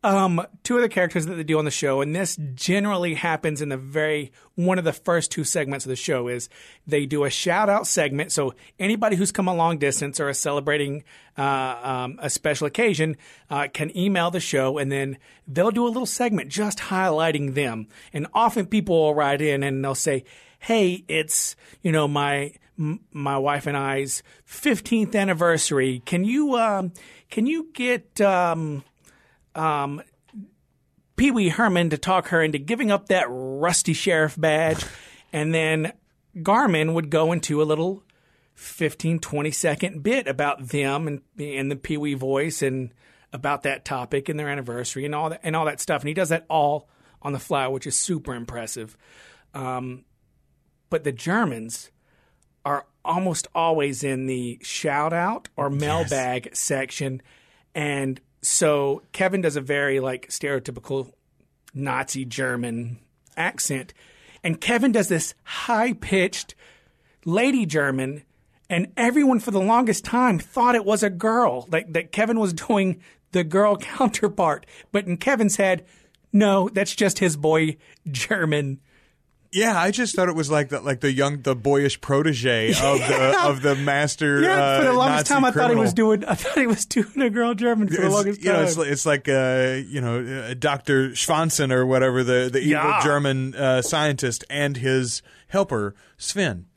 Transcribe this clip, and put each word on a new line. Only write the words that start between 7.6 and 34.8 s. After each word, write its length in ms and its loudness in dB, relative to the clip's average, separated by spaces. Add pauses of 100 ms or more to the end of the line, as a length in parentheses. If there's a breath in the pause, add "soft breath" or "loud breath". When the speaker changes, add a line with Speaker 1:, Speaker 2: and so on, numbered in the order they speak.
Speaker 1:
segment. 440 -2
So 220 -2 (260 loud breath)
anybody 360 0
who's 160 0
come 160 0
a 80 0
long 240 2
distance 400 -2
or 100 -2
is 100 -4
celebrating, 640 -2 (340 loud breath)
uh, 40 -4 (420)
um, 380 -6
a 80 -4
special 380 -2
occasion, 500 0 (320 loud breath)
uh, 240 -2
can 240 -6
email 340 0
the 80 -2
show, 380 0
and 140 -2
then 260 -4 (300 soft breath)
they'll 240 0
do 140 0
a 40 0
little 160 -4
segment 440 -2
just 300 -4
highlighting 760 0
them. 340 -4 (260 loud breath)
And 200 -6
often 340 2
people 340 2
will 140 4
write 260 2
in 220 2
and 200 -2
they'll 120 -2
say, 280 -2 (360 loud breath)
"Hey, 480 2
it's, 480 -2 (260 loud breath)
you 100 0
know, 160 2
my, 460 -2 (260 soft breath)
m-, 200 -4 (120)
my 260 -4
wife 300 0
and 100 -2
I's 440 -4 (220 soft breath)
fifteenth 720 0
anniversary. 920 2
Can 180 0
you, 340 0
um, 360 0 (380 loud breath)
can 160 0
you 260 -2
get, 480 -4
um, 600 0 (720 soft breath)
um, 480 -2 (1120)
Pee 160 4
Wee 180 2
Herman 420 2
to 60 -2
talk 320 0
her 120 2
into 160 0
giving 340 -2
up 180 0
that 200 2
rusty 640 -2
sheriff 460 2
badge?" 500 2